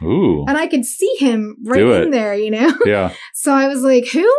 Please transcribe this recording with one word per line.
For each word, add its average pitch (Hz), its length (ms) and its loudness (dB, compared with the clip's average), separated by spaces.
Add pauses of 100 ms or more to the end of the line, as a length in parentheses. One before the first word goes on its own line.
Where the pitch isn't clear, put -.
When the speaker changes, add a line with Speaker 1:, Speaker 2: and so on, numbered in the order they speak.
Speaker 1:
Ooh. 92 440 0
Speaker 2:
And 277 80 -2
I 320 120 -2
could 285 160 0
see - 360 -2
him 226 440 -2
right 240 140 0
Speaker 1:
Do 240 140 4
Speaker 2:
in 339 160 2
Speaker 1:
it. - 40 -2
Speaker 2:
there, 214 240 -2
you 214 160 -2
know? 247 260 2
<laughs> 494 80 0
Speaker 1:
Yeah. - 260 0 (220)
Speaker 2:
So - 180 -2
I 269 160 2
was 277 140 -4
like, 254 260 2
"Who?" 339 200 2 (100)